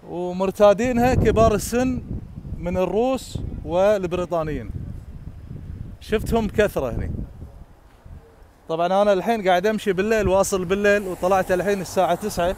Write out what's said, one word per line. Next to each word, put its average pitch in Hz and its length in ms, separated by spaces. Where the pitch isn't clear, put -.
ومرتادينها 202 1040
كبار 220 400
السن 247 480
من 175 200
الروس 214 640
والبريطانيين. 175 1040
شفتهم 220 480
كثرة 170 440
هني. 113 200
طبعًا 175 320
أنا 208 120
الحين 190 340
قاعد 180 180
أمشي 214 280
بالليل، 208 340
واصل 190 380
بالليل، 202 420
وطلعت 185 440
الحين 185 300
الساعة 175 340
تسعة. 185 420